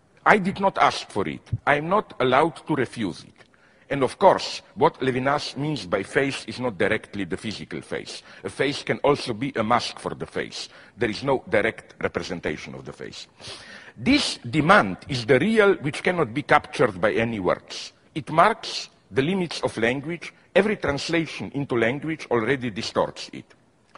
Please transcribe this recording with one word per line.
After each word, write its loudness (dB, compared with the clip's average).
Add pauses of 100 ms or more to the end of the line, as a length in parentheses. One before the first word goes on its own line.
(240)
I 8
did -2
not 0
ask 2
for -2
it. -8 (240)
I 4
am -4
not 0
allowed 2
to 0
refuse -4
it. -20 (600)
And 0
of -2
course, 4 (120)
what 2
Levinas -2
means -4
by 0
face -2
is -10
not -4
directly -2
the -4
physical -8
face. -10 (200)
A -8
face -4
can -2
also 0
be -6
a 0
mask 0
for -6
the -8
face. -8 (280)
There 0
is -6
no 0
direct 0
representation -6
of -14
the -14
face. -16 (680)
This 2
demand 4 (100)
is -4
the 6
real 6
which -4
cannot 0
be -4
captured 2
by 4
any 0
words. -2 (220)
It -8
marks 2 (220)
the 2
limits -2
of -2
language. -2 (240)
Every 4
translation -2
into -2
language -2
already 0
distorts -4
it. -14 (520)